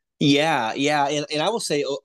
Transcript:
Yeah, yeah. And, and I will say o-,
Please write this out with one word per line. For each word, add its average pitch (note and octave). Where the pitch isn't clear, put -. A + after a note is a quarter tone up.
Yeah, C#3+
yeah. C#3+
And, D3
and D3+
I F3+
will A3+
say D3
o-, C#3